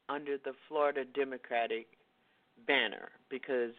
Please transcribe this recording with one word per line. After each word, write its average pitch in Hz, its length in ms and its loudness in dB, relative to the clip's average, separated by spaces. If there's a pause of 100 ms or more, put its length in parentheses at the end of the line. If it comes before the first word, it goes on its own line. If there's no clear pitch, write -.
under 139 300 -4
the 139 140 -8 (140)
Florida 143 380 2 (100)
Democratic 127 720 -2 (800)
banner, 123 440 2 (180)
because 123 500 -2